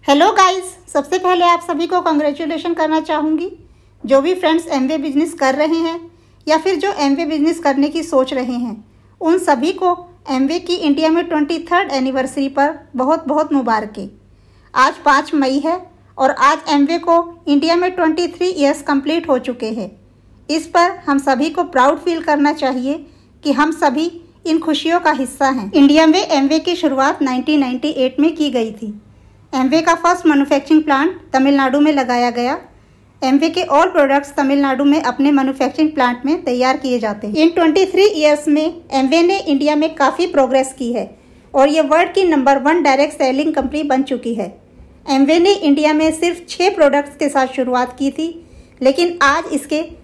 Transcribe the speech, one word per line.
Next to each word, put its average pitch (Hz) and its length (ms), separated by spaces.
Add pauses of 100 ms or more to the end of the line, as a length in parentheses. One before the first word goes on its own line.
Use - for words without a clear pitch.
(100)
Hello 302 220
guys, 381 320 (280)
सबसे 285 260
पहले 359 260
आप 349 160
सभी 339 260
को 359 140
congratulation 311 760
करना 320 260
चाहूँगी। 311 480 (560)
जो 269 160
भी 311 140
friends 330 340
एमवे 277 300
business 302 360
कर 262 200
रहे 302 240
हैं 330 200 (480)
या 302 120
फिर 359 180
जो 381 240
एमवे 277 240
business 311 340
करने 277 300
की 311 140
सोच 262 320
रहे 254 180
हैं, 240 320 (360)
उन 339 180
सभी 294 340
को 359 200 (380)
एमवे 277 280
की 349 160
India 311 340
में 339 160
ट्वेंटी 320 380
थर्ड 349 300
anniversary 269 560
पर 277 260 (220)
बहुत 285 320
बहुत 302 240
मुबारकें। 214 560 (680)
आज 269 200 (100)
पाँच 285 300
मई 269 240
है 320 200 (400)
और 269 120
आज 285 280 (100)
एमवे 294 300
को 339 240 (260)
India 311 280
में 359 140
ट्वेंटी 349 380
थ्री 359 200
years 302 340
complete 294 460
हो 269 120
चुके 240 300
हैं। 220 200 (580)
इस 320 180
पर 339 240 (160)
हम 277 120
सभी 277 320
को 339 160
proud 269 320
feel 330 240
करना 294 300
चाहिए 269 420 (500)
कि 285 80
हम 294 180
सभी 311 400 (360)
इन 320 120
खुशियों 320 420
का 330 120
हिस्सा 269 380
हैं। 226 220
India 294 340
में 320 140
एमवे 285 380
की 339 180
शुरुआत 285 460
नाइनटीन 262 380
नाइंटी 254 380
एट 254 220
में 311 160
की 302 140
गई 226 220
थी। 214 200 (600)
एमवे 269 300
का 339 120
first 349 320
manufacturing 285 560
plant 302 320 (180)
तमिलनाडु 269 480
में 302 120
लगाया 247 380
गया। 240 220 (680)
एमवे 277 280
के 349 160
all 302 280
products 277 420
तमिलनाडु 277 480
में 285 180
अपने 269 280
manufacturing 277 640
plant 247 340
में 330 180
तैयार 254 320
किए 247 220
जाते 208 280
हैं। 208 100
In 320 180
twenty-three 370 600
years 302 340
में 311 340 (100)
एमवे 269 300
ने 370 160
India 294 380
में 302 180
काफ़ी 311 320
progress 269 520
की 233 140
है 226 120 (500)
और 277 140
ये 311 140
world 320 320
की 392 100
number 277 340
one 311 240
direct 285 360
selling 277 360
company 285 280
बन 277 200
चुकी 240 320
है। 208 120 (640)
एमवे 277 280
ने 359 140
India 302 400
में 311 200
सिर्फ 339 360
छः 381 260
products 285 420
के 294 120
साथ 269 180
शुरुआत 247 520
की 277 120
थी, 311 180 (540)
लेकिन 339 400
आज 294 300
इसके 302 300 (220)